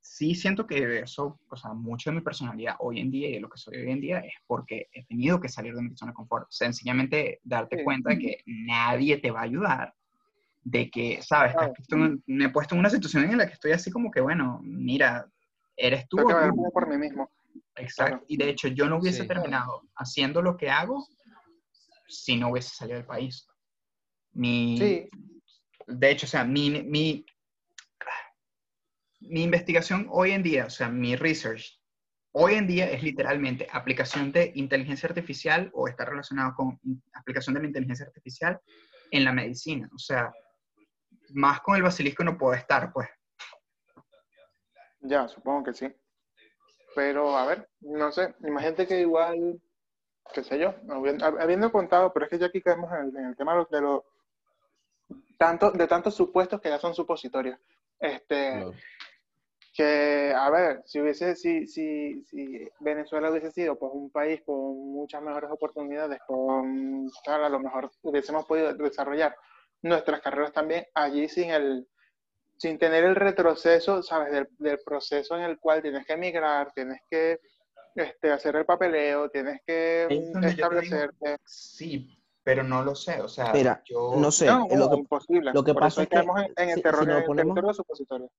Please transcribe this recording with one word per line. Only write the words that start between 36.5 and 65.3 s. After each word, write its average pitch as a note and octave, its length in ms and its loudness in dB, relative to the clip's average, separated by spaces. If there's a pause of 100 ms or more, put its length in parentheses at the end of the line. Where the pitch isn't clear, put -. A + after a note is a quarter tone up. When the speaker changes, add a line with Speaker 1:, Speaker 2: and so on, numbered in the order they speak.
Speaker 1:
con C3 260 -4
in-, C3 200 -6 (120)
aplicación C3 400 -6
de C#3+ 60 -2
la D#3 60 -6
inteligencia C3 400 -6
artificial D#3+ 540 -8 (500)
en C#3 140 2
la C3 80 2
medicina. B2+ 640 -6
O - 40 -20
sea, A#2+ 340 -4 (1040)
más C#3 260 4
con G3 160 2
el F#3+ 60 4
basilisco F3 420 0
no E3+ 140 0
puedo B2+ 160 4
estar, B2+ 380 0
pues. B2 160 -4 (1900)
Speaker 2:
Ya, C3+ 280 0
supongo C#3 360 -4
que B2 100 -6
sí. C3+ 180 -10 (1040)
Pero, C#3+ 420 2
a C3 100 2
ver, F3 220 -2 (120)
no D3 320 -4
sé, F3+ 220 -2 (120)
imagínate D#3 400 -2
que F#3 140 0
igual, E3+ 600 2 (760)
qué C3+ 100 -4
sé C#3 140 -4
yo, F#3 160 0 (140)
habi-, C#3+ 320 -2
hab-, D#3 200 0
habiendo F#3 320 2
contado, F3+ 400 4
pero D3+ 140 0
es - 40 -10
que F3 80 -2
ya F3 80 2
aquí F3+ 140 -2
caemos E3+ 320 2
en D3 160 -4
el, C3 80 -10
en C3+ 100 -8
el B2+ 100 -10
tema D3 160 -2
de F3 60 4
lo, E3+ 120 0
de D3 100 0
lo, F#3+ 240 2 (1300)
tanto, E3+ 320 4
de F3 180 2
tantos F3 260 2
supuestos F#3 460 2
que - 80 -4
ya D3 100 0
son E3+ 160 -2
supositorios. C3+ 640 -4 (400)
Este, C#3 540 -2
Speaker 4:
Claro. F#2+ 200 -6 (1040)
Speaker 2:
que, D3 600 2
a C3+ 140 4
ver, D#3+ 340 4
si - 160 -6
hubiese, D3+ 340 0
si, E3+ 320 -2
si, D#3 580 -6
si C#3 440 -12 (120)
Venezuela D3+ 500 -2
hubiese D#3+ 220 -2
sido, D#3 260 -2
pues, C3+ 160 -6
un C#3 160 -10
país D3+ 340 -2
con C#3+ 120 -4 (360)
muchas D3 300 -8
mejores D3 280 -8